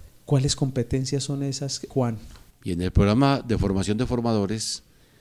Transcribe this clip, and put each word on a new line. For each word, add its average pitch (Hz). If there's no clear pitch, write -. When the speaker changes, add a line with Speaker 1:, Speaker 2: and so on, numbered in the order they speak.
Speaker 1:
¿Cuáles 139
competencias 131
son 139
esas, 135
Juan? 120
Speaker 2:
Y 98
en 85
el 90
programa 123
de 113
formación 98
de 123
formadores 110